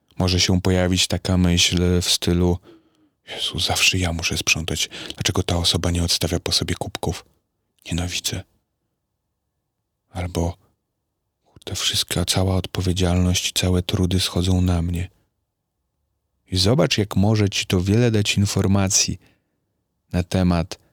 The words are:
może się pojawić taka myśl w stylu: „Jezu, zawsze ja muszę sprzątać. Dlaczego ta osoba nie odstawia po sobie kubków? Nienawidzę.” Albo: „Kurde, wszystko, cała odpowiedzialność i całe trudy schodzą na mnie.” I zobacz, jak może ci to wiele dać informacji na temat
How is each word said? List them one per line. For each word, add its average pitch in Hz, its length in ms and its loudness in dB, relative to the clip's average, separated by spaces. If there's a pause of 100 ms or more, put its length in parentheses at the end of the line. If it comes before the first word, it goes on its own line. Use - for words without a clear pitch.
(180)
może 90 220 2
się 92 220 2
pojawić 92 460 2
taka 92 300 0
myśl 90 640 2
w - 80 -4
stylu: 87 480 0 (720)
„Jezu, - 300 -8
zawsze - 380 0
ja 87 160 -2
muszę 80 240 -4
sprzątać. - 520 -2 (240)
Dlaczego - 300 -2
ta 87 140 0
osoba 85 340 0
nie 85 120 0
odstawia 85 360 -2
po - 120 -4
sobie 85 240 -2
kubków? - 500 -6 (600)
Nienawidzę.” 87 580 -6 (1700)
Albo: 87 480 -4 (880)
„Kurde, - 320 -14
wszystko, - 500 -2
cała 95 300 0
odpowiedzialność 90 920 0
i - 40 -10
całe 90 280 0
trudy 92 380 0
schodzą 90 420 0
na 87 200 2
mnie.” 87 280 -4 (1400)
I 95 60 -2
zobacz, 120 400 2
jak 101 180 -2
może 104 340 4
ci - 160 -6
to 92 160 0
wiele 110 300 2
dać 104 260 0
informacji 98 800 2 (920)
na 87 120 0
temat 90 560 0 (140)